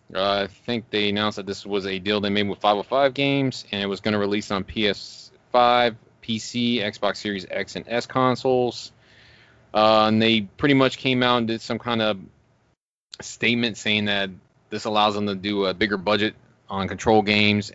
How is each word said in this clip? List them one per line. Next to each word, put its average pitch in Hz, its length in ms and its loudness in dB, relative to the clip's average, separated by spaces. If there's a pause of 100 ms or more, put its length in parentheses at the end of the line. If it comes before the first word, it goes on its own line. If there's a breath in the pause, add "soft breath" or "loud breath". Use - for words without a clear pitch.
(140)
Uh, 98 300 0
I 101 40 -4
think 117 440 -8
they 104 180 0
announced 104 280 -2
that 98 100 -10
this 98 180 -10
was 98 220 -4
a 95 100 -4
deal 101 240 -2
they 101 80 -2
made 101 180 0
with 95 120 -6
five 104 180 4
oh 95 60 -4
five 131 320 0
Games, 139 560 -2
and 101 100 -4
it 98 60 -2
was 98 140 -4
gonna 107 180 0
release 101 320 -2
on 98 120 -2
P 107 240 -2
S - 440 -6 (200)
five, 120 440 4 (260)
P 113 160 -4
C, 120 400 -2
Xbox 101 400 -4
Series 98 320 -6
X - 260 -8
and 92 120 -10
S 117 180 -4
consoles. 127 840 0 (840 soft breath)
Uh, 107 360 6
and 110 120 4
they 113 200 4
pretty 139 340 0
much 131 240 2
came 127 240 0
out 123 160 4
and 117 80 -2
did 113 140 -2
some 117 180 -6
kind 117 240 -2
of 107 160 0 (1000)
statement 117 560 -2
saying 107 280 0
that 101 240 -2 (400)
this 107 160 -8
allows 107 300 2
them 104 100 -2
to 101 80 -2
do 98 320 -2
a 92 80 0
bigger 101 240 -2
budget 104 380 0 (340)
on 95 180 -2
Control 104 340 4
games, 104 540 2